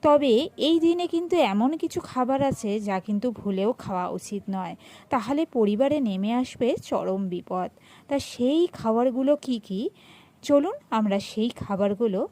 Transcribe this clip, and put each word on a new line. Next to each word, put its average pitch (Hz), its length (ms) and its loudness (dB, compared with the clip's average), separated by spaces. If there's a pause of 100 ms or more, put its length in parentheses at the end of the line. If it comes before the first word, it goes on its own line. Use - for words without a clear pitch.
তবে 294 300 6 (260)
এই 311 220 4
দিনে 339 260 2
কিন্তু 339 280 -2 (180)
এমন 220 240 2
কিছু 330 220 -4 (120)
খাবার 254 320 0
আছে, 254 280 -2 (100)
যা 202 200 -4
কিন্তু 208 320 -4
ভুলেও 196 380 -2 (120)
খাওয়া 180 240 -4 (120)
উচিত 196 300 -10
নয়, 185 260 -6 (340)
তাহলে 269 340 0 (100)
পরিবারে 240 480 2
নেমে 202 340 0
আসবে 247 340 -2 (200)
চরম 190 400 -2
বিপদ। 180 420 -6 (360)
তা 285 100 -2 (140)
সেই 285 320 2 (100)
খাবারগুলো 247 600 2 (100)
কি 254 180 -2
কি, 190 200 -6 (640)
চলুন 294 320 2 (140)
আমরা 214 300 0
সেই 220 360 -4
খাবারগুলো 202 640 -2 (120)